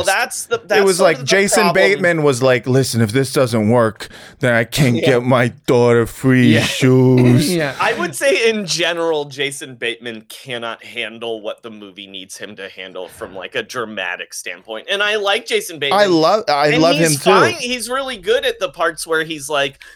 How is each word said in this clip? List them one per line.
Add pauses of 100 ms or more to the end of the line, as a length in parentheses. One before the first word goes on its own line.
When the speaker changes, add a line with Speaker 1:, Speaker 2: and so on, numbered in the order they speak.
Speaker 1:
Well,
that's
the,
that's
Speaker 2:
It
was
Speaker 1:
sort
Speaker 2:
like
Speaker 1:
of
the
Speaker 2:
Jason
Speaker 1:
problem. (100)
Speaker 2:
Bateman
was
like,
"Listen,
if
this
doesn't
work, (320)
then
I
can't
Speaker 1:
Yeah.
Speaker 2:
get
my (180)
daughter
free
Speaker 3:
Yeah.
<laughs>
Speaker 2:
shoes."
Speaker 3:
Yeah.
Speaker 1:
I
would
say
in
general,
Jason
Bateman
cannot
handle
what
the
movie
needs
him
to
handle
from,
like,
a
dramatic
standpoint.
And
I
like
Jason
Bateman.
Speaker 2:
I
love,
I
Speaker 1:
And
Speaker 2:
love
Speaker 1:
he's
Speaker 2:
him
too.
Speaker 1:
fine.
He's
really
good
at
the
parts
where
he's
like, (160)